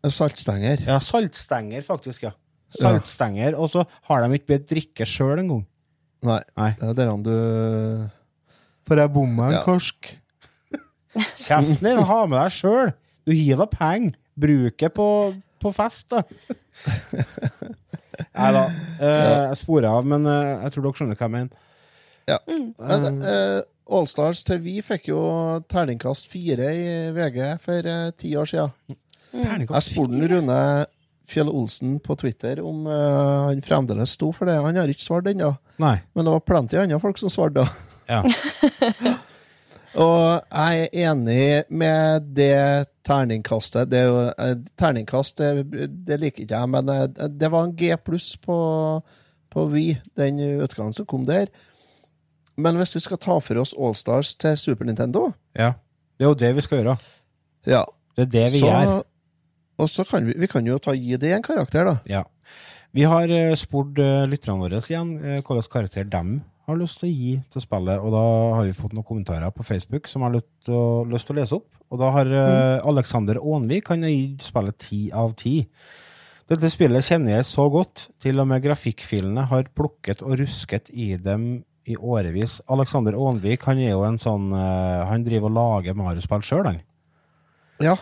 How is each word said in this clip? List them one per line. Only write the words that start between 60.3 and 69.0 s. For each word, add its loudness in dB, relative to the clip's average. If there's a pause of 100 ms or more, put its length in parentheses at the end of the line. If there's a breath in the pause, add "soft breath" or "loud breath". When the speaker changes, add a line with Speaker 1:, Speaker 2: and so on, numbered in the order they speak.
Speaker 1:
vi 0
kan -2
jo 0
ta, -2
gi -2
det 0
en 0
karakter, 0
da. 2 (100)
Speaker 2:
Ja. -2 (680 loud breath)
Vi 2
har, 6
eh, 4
spurt, -2
eh, 4
lytterne -4
våre -2
igjen, -6
eh, -4
hvilken -2
karakter -4
de -4 (260)
har -4
lyst -4
til -4
å -2
gi -2 (100)
til -6
spillet, -2
og -2
da 4
har 4
vi 0
fått -6
noen -8